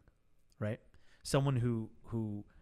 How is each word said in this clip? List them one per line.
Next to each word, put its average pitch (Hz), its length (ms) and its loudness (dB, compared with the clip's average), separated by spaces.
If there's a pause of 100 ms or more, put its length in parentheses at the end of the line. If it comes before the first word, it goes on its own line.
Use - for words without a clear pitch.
(600)
right? 107 200 0 (440)
Someone 139 320 4
who, 117 340 0 (160)
who 107 380 -4 (180)